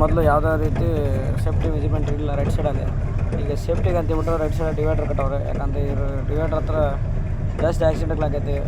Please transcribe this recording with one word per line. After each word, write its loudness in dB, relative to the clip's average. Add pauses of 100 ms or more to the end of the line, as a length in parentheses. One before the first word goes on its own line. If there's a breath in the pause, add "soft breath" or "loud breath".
ಮೊದಲು 2 (100)
ಯಾವುದೇ 2 (140)
ರೀತಿ 0 (560)
ಸೇಫ್ಟಿ 0
ಮೆಜರ್ಮೆಂಟ್ 0
ಇರಲಿಲ್ಲ -2
ರೈಟ್ 2
ಸೈಡಲ್ಲಿ. 0 (540)
ಈಗ 0 (120)
ಸೇಫ್ಟಿಗೆ 2
ಅಂತ -2
ಹೇಳ್ಬಿಟ್ಟು 0
ರೈಟ್ 0
ಸೈಡ್ 0
ಡಿವೈಡರ್ 0
ಕಟ್ಟವ್ರೆ. 0 (100)
ಯಾಕಂದರೆ -2 (100)
ಇವ್ರು 0 (220)
ಡಿವೈಡರ್ 0
ಹತ್ರ -2 (840)
ಜಾಸ್ತಿ 0
ಆಕ್ಸಿಡೆಂಟ್ಗಳಾಗೈತೆ 0 (140)